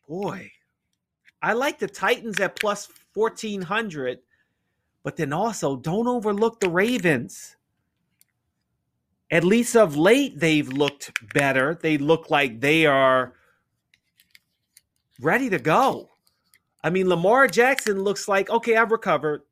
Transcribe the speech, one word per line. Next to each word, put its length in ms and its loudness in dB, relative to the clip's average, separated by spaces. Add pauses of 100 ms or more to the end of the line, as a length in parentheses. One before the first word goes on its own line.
Boy, 440 -10 (920)
I 80 0
like 240 -2
the 100 -6
Titans 520 -4
at 200 -4
plus 300 -2 (240)
fourteen 480 -4
hundred, 580 -6 (840)
but 120 -8
then 160 -4
also 440 -2
don't 320 -4
overlook 520 -2
the 120 0
Ravens. 840 -2 (1700)
At 140 2
least 320 2
of 200 4
late, 440 2
they've 280 2
looked 440 -4 (240)
better. 440 0
They 200 0
look 320 0
like 300 0
they 260 4
are 460 2 (1900)
ready 300 0
to 80 -2
go. 500 0 (720)
I 60 -2
mean, 180 0
Lamar 400 4
Jackson 540 0
looks 260 -4
like, 220 0
"Okay, 260 0
I've 160 2
recovered. 600 -2